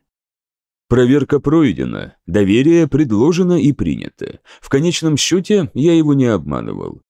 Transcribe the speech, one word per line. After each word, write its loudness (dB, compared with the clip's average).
Проверка 2
пройдена, -2
доверие 2
предложено 0
и 2
принято. -8
В -20
конечном 0
счете -2
я 0
его 2
не 2
обманывал. -6